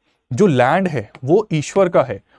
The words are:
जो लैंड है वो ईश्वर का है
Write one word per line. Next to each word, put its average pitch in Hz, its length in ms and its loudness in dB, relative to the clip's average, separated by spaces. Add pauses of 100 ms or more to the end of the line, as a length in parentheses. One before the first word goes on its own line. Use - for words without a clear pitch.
(340)
जो 175 140 4
लैंड 151 400 2
है 131 240 -8 (120)
वो 185 300 0
ईश्वर 175 360 0
का 170 140 2
है 104 200 -12 (160)